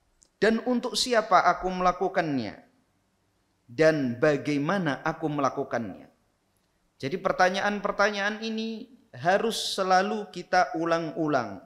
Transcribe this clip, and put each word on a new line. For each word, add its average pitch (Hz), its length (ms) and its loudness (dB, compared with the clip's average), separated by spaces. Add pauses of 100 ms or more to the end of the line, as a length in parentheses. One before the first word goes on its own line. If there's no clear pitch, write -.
(400)
Dan 226 240 2
untuk 247 320 -2
siapa 214 520 4
aku 180 200 0
melakukannya? 180 960 -2 (1080)
Dan 139 480 4
bagaimana 147 840 0
aku 160 240 -4
melakukannya? 123 840 -4 (880)
Jadi 135 200 -6
pertanyaan-pertanyaan 202 1200 0
ini 220 460 -6 (260)
harus 196 600 0
selalu 196 560 2
kita 180 480 0
ulang-ulang 160 840 -2